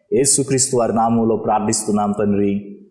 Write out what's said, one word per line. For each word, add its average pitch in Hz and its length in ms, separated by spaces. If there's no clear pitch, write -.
యేసుక్రీస్తు 131 640
వారి 110 200
నామంలో 113 400
ప్రార్థిస్తున్నాం 104 840
తండ్రి, 101 580